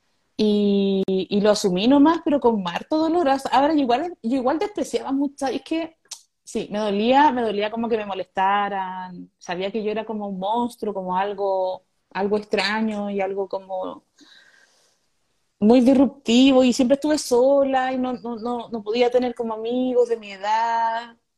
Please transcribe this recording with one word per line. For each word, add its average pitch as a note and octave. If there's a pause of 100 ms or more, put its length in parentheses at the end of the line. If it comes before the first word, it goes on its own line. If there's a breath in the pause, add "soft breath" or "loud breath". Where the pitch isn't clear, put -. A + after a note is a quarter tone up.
(360)
Y, G3+
y F#3+
lo G#3
asumí G3+
nomás, D4
pero D4
con A3
harto A#3
dolor. D#4+ (240)
Ahora C#4+
yo D4
igual, C#4
yo A#3
igual C4
despreciaba C4
mucho, C#4
es B3+
que... D#4+ (460)
Sí, -
me G3+
dolía, A#3
me B3
dolía G#3
como A3+
que A3+
me G#3
molestaran, F#3+
sabía F#3+
que A3
yo G#3
era G#3+
como G#3
un F#3+
monstruo, A3+
como F#3
algo, F#3+ (280)
algo G3+
extraño G#3
y G3+
algo F#3+
como F#3+ (1600 soft breath)
muy A#3
disruptivo, B3+
y B3
siempre C4+
estuve D4+
sola C4
y C4
no, B3+
no, A3+
no, A#3
no A3
podía A#3+
tener B3
como A3+
amigos A#3+
de A3+
mi G3+
edad, A3+ (220)